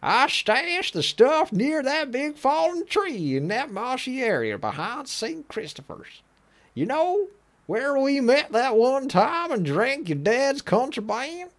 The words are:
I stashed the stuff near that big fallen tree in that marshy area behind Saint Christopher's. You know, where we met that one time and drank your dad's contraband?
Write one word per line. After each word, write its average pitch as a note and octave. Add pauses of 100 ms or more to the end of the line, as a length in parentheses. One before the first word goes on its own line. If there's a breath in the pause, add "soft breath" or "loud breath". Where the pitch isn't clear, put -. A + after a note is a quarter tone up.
I A#3+
stashed E4+
the D#3+
stuff D4+
near C#4
that C#4+
big C#4+
fallen E4
tree G#3
in C#3+
that B3
marshy B3+
area B2
behind F#3
Saint D#4
Christopher's. - (500 soft breath)
You C#3+
know, F4 (400)
where C4+
we C#4
met C#4
that A#3+
one B3+
time E4
and A#3
drank G#3+
your D#3
dad's C4
contraband? C4